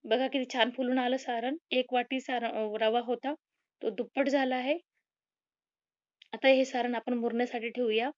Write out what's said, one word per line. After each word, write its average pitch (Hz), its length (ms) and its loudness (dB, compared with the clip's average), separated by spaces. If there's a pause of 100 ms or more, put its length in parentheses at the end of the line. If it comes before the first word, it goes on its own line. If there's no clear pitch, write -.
बघा 240 240 2
किती 262 240 -4
छान 247 180 2
फुलून 254 280 0
आलं 254 180 0
सारण. 254 400 -4 (140)
एक 254 220 -2
वाटी 247 280 0
सारण, 233 320 -4
अ, 214 280 -4
रवा 226 200 2
होता, 247 340 -4 (480)
तो 226 80 -2
दुप्पट 254 380 -2
झाला 262 280 2
आहे. 254 180 0 (1600)
आता - 160 4
हे 262 160 8
सारण 247 300 -2
आपण 240 200 -2
मुरण्यासाठी 233 540 -2
ठेवूया. 233 500 0